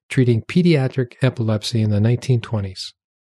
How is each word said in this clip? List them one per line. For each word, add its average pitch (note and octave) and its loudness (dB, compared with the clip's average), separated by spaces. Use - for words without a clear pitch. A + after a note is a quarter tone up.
treating A#2+ 2
pediatric C#3 0
epilepsy A2 -2
in G#2+ 2
the G#2 2
nineteen A#2 0
twenties. G2 -8